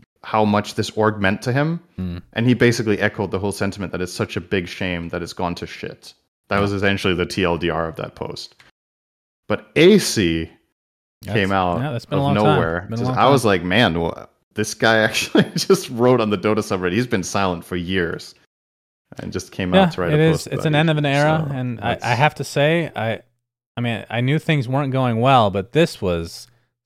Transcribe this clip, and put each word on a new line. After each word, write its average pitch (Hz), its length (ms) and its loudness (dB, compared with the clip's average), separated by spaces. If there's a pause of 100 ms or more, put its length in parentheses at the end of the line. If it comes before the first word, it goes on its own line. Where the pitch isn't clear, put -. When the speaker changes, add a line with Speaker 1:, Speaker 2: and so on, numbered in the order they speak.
(220)
Speaker 1:
how 110 220 0
much 104 300 0
this 107 160 -4
org 107 300 0
meant 98 220 0
to 123 100 -2
him. 156 280 -2 (160)
Speaker 2:
Hmm. 90 220 -8 (140)
Speaker 1:
And 117 140 0
he 123 80 6
basically 113 440 2
echoed 101 320 -2
the 95 80 -2
whole 98 140 -4
sentiment 98 400 -6
that 90 80 -4
it's 90 120 -6
such - 240 -6
a 98 40 -6
big 90 280 -2
shame 85 420 -6
that 85 120 -6
it's 82 120 -10
gone 87 220 -4
to 85 100 -12
shit. - 480 -14 (340)
That 101 80 0
Speaker 2:
Yeah. 101 60 2
Speaker 1:
was 101 100 0
essentially 98 420 0
the 85 120 0
T 95 180 -2
L 85 140 0
D 82 100 -2
R 82 200 -2
of 76 80 -12
that - 180 -10
post. - 400 -12 (920)
But - 180 -4 (100)
A 180 220 8
C 82 520 0 (720)
Speaker 2:
That's, 95 120 -8
Speaker 1:
came 98 180 0
out 90 280 0
Speaker 2:
yeah, 143 120 -6
that's 117 140 -8
been - 120 -2
a 92 40 0
Speaker 1:
of 92 60 0
Speaker 2:
long 101 80 2
time. 104 80 2
Speaker 1:
nowhere. 85 380 0
Speaker 2:
Been 107 120 -10
a - 20 -6
Speaker 1:
Just, 123 140 -2
Speaker 2:
long 127 80 -2
Speaker 1:
I 117 100 6
was 135 140 6
Speaker 2:
time. 113 60 2
Speaker 1:
like, 92 160 2
"Man, 92 360 2
wha-, - 260 -4 (280)
this 107 180 -4
guy 113 260 2
<laughs> 110 100 4
actually - 360 2 (100)
just - 360 0
wrote 123 300 4
on 107 100 0
the 101 80 0
Dota 107 200 0
subreddit." 90 340 -2
He's 120 140 0
been 95 160 -2
silent 90 420 -2
for 92 120 -6
years. 90 580 -4 (840)
And 87 140 -10
just - 200 -8
came 92 220 -4
Speaker 2:
Yeah, 190 100 6
Speaker 1:
out 165 80 0
to - 80 -6
write 117 120 0
Speaker 2:
it 151 80 4
Speaker 1:
a - 20 4
Speaker 2:
is. 160 100 4
Speaker 1:
post 151 160 -4
Speaker 2:
It's - 60 -8
Speaker 1:
about 139 120 -2
Speaker 2:
an 151 80 0
Speaker 1:
it. 147 40 2
Speaker 2:
end 160 120 2
of 156 80 2
an 147 80 0
era, 151 420 2
Speaker 1:
So 143 60 -6
Speaker 2:
and 127 260 -6
I, 117 120 -2
I - 20 -2
Speaker 1:
that's - 100 -8 (140)
Speaker 2:
have 147 180 2
to 139 80 -8
say, 156 520 0
I, 107 240 -4 (560)
I 120 40 -6
mean, 117 300 -4
I 117 100 -2
knew 135 200 2
things 147 280 0
weren't 135 240 -2
going 123 280 0
well, 123 300 6
but 95 220 -4
this 160 300 2
was 85 460 -4 (380)